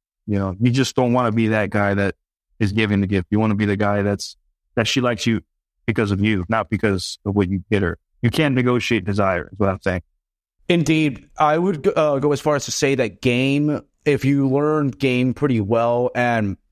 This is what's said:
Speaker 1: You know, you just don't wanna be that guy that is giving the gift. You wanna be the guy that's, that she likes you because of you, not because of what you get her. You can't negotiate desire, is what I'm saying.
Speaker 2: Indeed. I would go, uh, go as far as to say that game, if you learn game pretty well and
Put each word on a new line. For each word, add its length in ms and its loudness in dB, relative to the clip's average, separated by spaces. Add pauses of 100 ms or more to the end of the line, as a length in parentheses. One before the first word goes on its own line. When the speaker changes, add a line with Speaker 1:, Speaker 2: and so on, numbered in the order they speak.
(280)
Speaker 1:
You 120 -2
know, 220 -4
you 100 4
just 240 0
don't 180 2
wanna 180 0
be 180 0
that 220 0
guy 240 0
that 200 0 (440)
is 120 2
giving 300 2
the 60 0
gift. 240 -2
You 80 2
wanna 160 2
be 100 0
the 100 0
guy 260 0
that's, 360 -4 (380)
that 120 0
she 140 0
likes 240 -2
you 160 2 (460)
because 240 0
of 100 0
you, 260 0
not 220 -2
because 560 -2
of 100 -2
what 140 2
you 220 -4
get 100 2
her. 160 -2 (240)
You 80 2
can't 260 0
negotiate 480 0
desire, 480 -2
is 80 -20
what 100 2
I'm 120 -4
saying. 220 -2 (640)
Speaker 2:
Indeed. 580 0 (100)
I 200 2
would 260 -2
go, 80 2
uh, 280 0
go 120 0
as 80 -2
far 160 0
as 100 -4
to 60 -10
say 240 0
that 260 -4
game, 600 0 (240)
if 180 2
you 240 2
learn 420 0
game 440 0
pretty 260 0
well 560 0
and 400 0 (160)